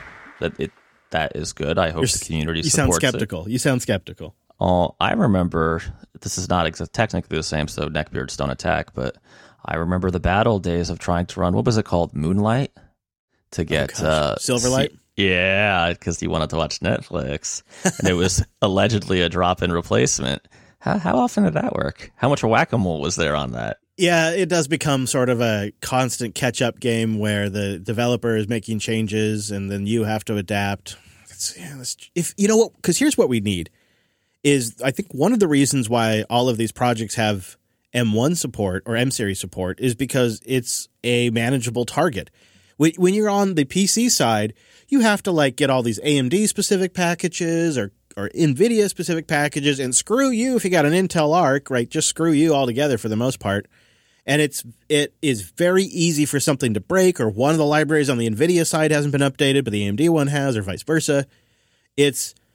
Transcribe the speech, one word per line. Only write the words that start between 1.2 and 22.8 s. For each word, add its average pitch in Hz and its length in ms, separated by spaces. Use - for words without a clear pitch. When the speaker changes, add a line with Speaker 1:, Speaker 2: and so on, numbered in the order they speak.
Speaker 1:
is 78 180
good. 73 240
I 87 140
hope 82 100
Speaker 2:
You're 82 60
Speaker 1:
the - 60
Speaker 2:
s-, - 100
Speaker 1:
community 80 360
Speaker 2:
you 156 100
sound 139 240
Speaker 1:
supports 82 100
it. 139 60
Speaker 2:
skeptical. 101 400
You 123 80
sound 127 240
skeptical. 90 540
Speaker 1:
Oh, 90 400
I 95 140
remember, 87 680
this - 160
is 90 120
not 87 160
exa-, 82 260
technically 87 460
the 80 60
same, 78 240
so 76 220
neckbeards 76 480
don't 69 120
attack, 78 440
but - 240
I 78 100
remember 90 360
the 87 80
battle 104 400
days 87 300
of 85 80
trying 87 300
to - 140
run, 90 120
what 113 120
was 113 120
it 104 60
called? 87 320
Moonlight? 104 560
To 87 100
Speaker 2:
Oh, 80 40
Speaker 1:
get, 73 280
Speaker 2:
gosh. - 80
Speaker 1:
uh, 78 380
Speaker 2:
Silverlight? 127 520
Speaker 1:
see, - 360
yeah, 92 680
'cause - 280
you 90 80
wanted 80 220
to 78 60
watch 78 220
Netflix. - 840
And - 80
it 92 60
was 90 300
<laughs> - 80
allegedly 98 600
a 85 80
drop-in 90 440
replacement. 85 760
How, - 180
how 185 200
often 240 260
did 170 100
that 190 220
work? - 400
How 127 140
much 139 140
whack-a-mole 110 580